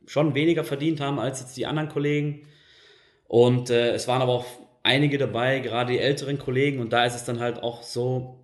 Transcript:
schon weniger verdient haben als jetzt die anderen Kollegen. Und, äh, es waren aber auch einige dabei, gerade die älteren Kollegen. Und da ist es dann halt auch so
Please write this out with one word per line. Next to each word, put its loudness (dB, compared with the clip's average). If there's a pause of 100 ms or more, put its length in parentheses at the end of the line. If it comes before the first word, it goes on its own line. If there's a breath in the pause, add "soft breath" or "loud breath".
schon 0
weniger 2
verdient -2
haben -2
als -4
jetzt -16
die -4
anderen -4
Kollegen. -2 (800 loud breath)
Und, 4
äh, 2
es -2
waren 2
aber 2
auch -2 (380)
einige 4
dabei, 0
gerade -2
die 2
älteren 0
Kollegen. 0
Und -4
da 4
ist -2
es -10
dann -4
halt -4
auch -6
so -4